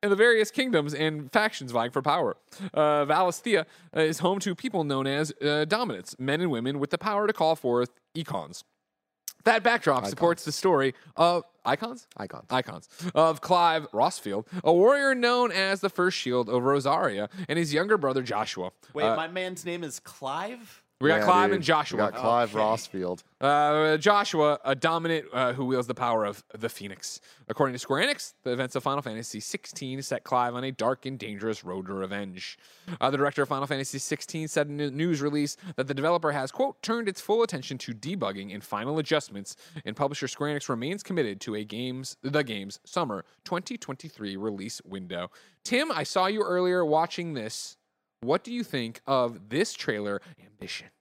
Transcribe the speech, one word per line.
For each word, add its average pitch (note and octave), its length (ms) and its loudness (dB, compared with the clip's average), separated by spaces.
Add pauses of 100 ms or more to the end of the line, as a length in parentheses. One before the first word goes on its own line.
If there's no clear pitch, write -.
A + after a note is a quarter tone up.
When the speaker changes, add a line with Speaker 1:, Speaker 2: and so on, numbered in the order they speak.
Speaker 1:
and G3+ 100 4
the G3+ 40 4
various A3 340 6
kingdoms F#3 420 0
and D3+ 400 -2
factions G#3 400 0
vying A#2+ 200 0
for C#3+ 100 0
power. C#3+ 340 2 (380)
Uh, D3+ 320 4
Valisthea, F3 580 2 (320)
uh, D#3+ 40 0
is D#3+ 180 2
home F3+ 220 2
to F#3+ 140 -2
people F#3+ 300 -2
known C3+ 220 0
as, C#3+ 260 0 (100)
uh, D3 220 2
dominants, D#3+ 540 -2
men C#3 240 0
and F3+ 80 0
women C3 280 -2
with C#3+ 120 -2
the F3 80 -2
power G#3 280 0
to G#3+ 60 2
call D#3+ 240 2
forth B2 340 0 (240)
icons. F2 500 -8 (800)
That A3 180 4
backdrop F#3 360 4
Speaker 2:
Icons. G2+ 120 -2
Speaker 1:
supports E3+ 340 2
the D3+ 80 -6
story C#3 420 2 (220)
of E3+ 280 4 (200)
icons? A#3 420 -2 (100)
Speaker 2:
Icons. - 340 -12
Speaker 1:
Icons. A#2+ 380 -2 (260)
Of D#3+ 260 4
Clive E3 520 4
Rossfield, A2 540 0 (160)
a D#3 100 6
warrior C4+ 420 6
known A#3+ 380 2
as F#3+ 280 0
the G3+ 80 0
first F3+ 300 0
shield B2 300 0
of B2 160 2
Rosaria, C#3 640 2 (200)
and D3+ 100 0
his D#3+ 140 0
younger F#3+ 240 4
brother C3+ 260 2
Joshua. G#2 500 -4 (220)
Speaker 3:
Wait, G2+ 100 -2
Speaker 1:
Uh, A2 120 4
Speaker 3:
my D#3+ 120 -2
man's F#3 360 -8
name F3 200 -6
is C#3 160 -8
Clive? G3 840 -10 (180)
Speaker 1:
we C#3 100 6
got D#3+ 80 6
Speaker 2:
Yeah, - 80 2
Speaker 1:
Clive F3+ 240 6
Speaker 2:
dude. G3 40 4
Speaker 1:
and F3 100 -2
Joshua. D3+ 320 2
Speaker 2:
We G#2 140 2
got A2+ 100 -6
Clive A#2 360 4
Speaker 3:
Okay. G#2+ 80 4
Speaker 2:
Rossfield. F#2+ 580 -2 (180)
Speaker 1:
Uh, D3+ 580 4
Joshua, D#3+ 680 4
a C3+ 100 2
dominant, E3 580 0
uh, B2 200 2
who B2+ 140 -2
wields B2 200 0
the B2 80 -4
power A#2+ 300 2
of G2+ 180 -6 (100)
the A2 160 -6
Phoenix. - 520 -12 (280)
According C3 260 0
to B2 40 -8
Square D3+ 300 0
Enix, - 340 -6
the B2+ 80 -4
events B2 240 -4
of C3+ 80 -2
Final C#3 180 -2
Fantasy A2+ 380 -10
sixteen - 640 -10
set - 220 -6
Clive B2 320 0
on B2 80 -6
a C3+ 80 -6
dark B2+ 340 -2
and C3 100 -8
dangerous G#2+ 460 -6
road F#2 240 -8
to G2 80 -8
revenge. F#2+ 640 -8 (420)
Uh, C3+ 100 2
the C#3+ 60 -2
director C#3+ 260 2
of C3+ 60 0
Final C#3 200 -2
Fantasy C3+ 320 -4
sixteen D#3 480 -6
said D3 180 0
in D3 140 -6
a D3 100 -2
news D3+ 320 0
release D3 340 0 (200)
that C3 100 -2
the C#3 80 -4
developer D#3+ 380 2
has, C3+ 180 -2
quote, - 320 -2
"turned A3+ 260 -2
its F#3 120 -6
full A3+ 240 2
attention C#3 340 -6
to C#3+ 160 -8
debugging G2+ 580 -6
and G2+ 120 -12
final B2 340 -4
adjustments," C#3+ 560 -2 (300)
and G#2+ 100 -6
publisher C#3+ 320 -2
Square D3 300 -4
Enix C#3 120 -8
remains C#3 360 -4
committed A#2+ 380 -2
to A2 120 -6
a G#2+ 80 -4
game's, B2+ 600 -8
the C#3 200 0
game's G2+ 420 -8
summer A#2+ 400 -4 (200)
twenty F#3 340 -6
twenty-three G#2+ 580 -10
release G2+ 480 -8
window. F2+ 460 -8 (320)
Tim, C4 300 0
I D#3+ 100 -2
saw F#3 240 0
you G#3 160 -2
earlier F3+ 420 0
watching D#3+ 500 0
this. - 420 -10 (440)
What D3 240 0
do A#3 80 -12
you A#3+ 120 -4
think A#2 420 -6
of A#2+ 420 0
this D3+ 260 -2
trailer, G#2 460 -4 (240)
Ambition? - 440 -14 (120)